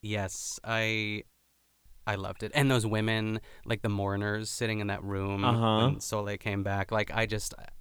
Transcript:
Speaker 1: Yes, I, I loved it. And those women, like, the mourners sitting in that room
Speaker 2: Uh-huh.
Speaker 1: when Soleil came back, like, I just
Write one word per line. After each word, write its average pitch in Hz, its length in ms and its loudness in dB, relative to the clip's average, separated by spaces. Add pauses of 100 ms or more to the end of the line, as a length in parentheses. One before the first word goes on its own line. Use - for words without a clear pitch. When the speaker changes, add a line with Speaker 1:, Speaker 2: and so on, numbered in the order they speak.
Speaker 1:
Yes, 101 600 -4
I, 110 600 0 (840)
I 107 80 0
loved 98 260 -6
it. 107 140 -6
And 139 160 6
those 113 160 4
women, 110 520 2 (260)
like, 110 180 -2
the 113 60 2
mourners 104 600 0
sitting 110 300 -2
in 104 80 -2
that 98 160 -4
room 98 420 0
Speaker 2:
Uh-huh. 113 320 4 (120)
Speaker 1:
when 143 100 0
Soleil 104 380 -4
came 101 260 -2
back, 98 280 -2
like, 107 220 0
I 113 140 2
just 107 260 -4 (280)